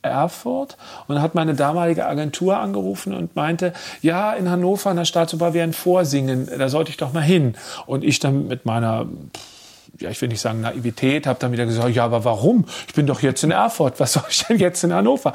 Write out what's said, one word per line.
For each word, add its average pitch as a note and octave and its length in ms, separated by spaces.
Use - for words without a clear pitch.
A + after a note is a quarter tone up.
Erfurt F3 720
und C#3+ 140
hat E3 140
meine D#3+ 200
damalige E3 500
Agentur D#3 520
angerufen G3 560
und F3 220
meinte, E3+ 380
"Ja, F#3+ 320
in F3+ 160
Hannover, F#3 420
in F3 60
der E3+ 80
Staatsoper E3+ 480
wäre E3+ 140
ein D#3+ 60
Vorsingen, C#3 760
da C3+ 120
sollte D3+ 220
ich - 60
doch C3+ 140
mal D#3+ 120
hin." D3 320
Und C3+ 160
ich - 160
dann C#3 280
mit B2 180
meiner, A2+ 420
ja, - 120
ich - 100
will B2+ 80
nicht A2 120
sagen A2+ 200
Naivität, B2+ 640
hab B2+ 140
dann B2 120
wieder A#2+ 140
gesagt, A#2 300
"Ja, A#2 100
aber A2+ 180
warum? B2+ 420
Ich - 60
bin D3 140
doch C#3+ 140
jetzt C3 220
in D3+ 60
Erfurt, F#3+ 500
was C3 140
soll C#3+ 160
ich - 160
denn A3+ 140
jetzt F3+ 240
in F3 100
Hannover?" G#3 420